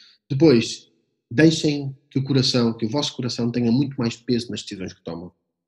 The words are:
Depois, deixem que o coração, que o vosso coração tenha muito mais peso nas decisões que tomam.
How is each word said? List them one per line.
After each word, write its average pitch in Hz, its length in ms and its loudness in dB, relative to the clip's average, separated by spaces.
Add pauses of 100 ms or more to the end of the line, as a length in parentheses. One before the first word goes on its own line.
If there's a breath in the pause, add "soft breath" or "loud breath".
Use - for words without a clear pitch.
(300 soft breath)
Depois, 135 600 4 (400)
deixem 147 640 2 (140)
que - 80 -2
o 131 60 -2
coração, 127 520 2
que 113 80 -6
o 107 60 -2
vosso 143 260 -4
coração 120 340 -4
tenha 120 220 0
muito 139 240 0
mais 117 200 -4
peso 117 340 -4
nas 104 120 -8
decisões 92 300 -12
que - 100 -20
tomam. 85 300 -12 (360)